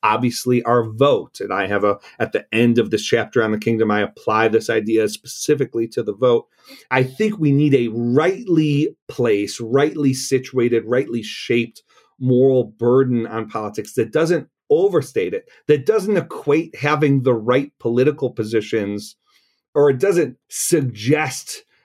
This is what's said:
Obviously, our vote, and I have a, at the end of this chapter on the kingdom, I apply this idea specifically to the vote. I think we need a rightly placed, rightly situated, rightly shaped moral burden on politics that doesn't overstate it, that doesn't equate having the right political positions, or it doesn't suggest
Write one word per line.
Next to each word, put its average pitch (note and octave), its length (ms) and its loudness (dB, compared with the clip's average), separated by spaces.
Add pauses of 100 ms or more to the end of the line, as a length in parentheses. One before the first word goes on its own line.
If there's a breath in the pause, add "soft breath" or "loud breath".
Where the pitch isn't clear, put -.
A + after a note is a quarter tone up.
Obviously, A#2+ 600 0
our A#2 260 0
vote, A2+ 500 0
and G2 120 -6
I F#2+ 160 -2
have G2+ 160 0
a, G2+ 140 2 (200 loud breath)
at A2+ 140 -4
the G#2 200 -2
end A#2 260 4
of A2 120 0
this G#2+ 120 -2
chapter A#2 400 -2
on A2 100 0
the G#2+ 60 -2
kingdom, A2 340 0
I G#2+ 80 0
apply A2 480 -2
this A2 200 0
idea A2 400 0
specifically A#2 800 -4
to A#2 140 -6
the G#2+ 100 -4
vote. A#2 360 0 (420 loud breath)
I C3 140 2
think G#3+ 340 -2
we D3 140 2
need C#3+ 220 2
a A#2+ 200 2
rightly D#3 1000 0 (140)
placed, G#2 520 -2
rightly C3+ 520 0
situated, B2 720 0
rightly A#2+ 380 -2
shaped A#2 600 -4 (400 soft breath)
moral B2+ 420 4
burden A#2+ 640 2
on A2 220 -8
politics G#2+ 460 -8
that A2 180 -2
doesn't D#3+ 340 0 (220)
overstate D3 640 0
it, - 160 -8 (180 soft breath)
that D3 200 2
doesn't G#3 320 2
equate - 580 -2
having C#3+ 460 2
the B2+ 100 2
right B2 460 0
political C3 520 0
positions, G#2 840 -4 (580)
or D3 140 4
it C3+ 100 2
doesn't E3+ 380 2 (140)
suggest C3+ 1120 -2 (200)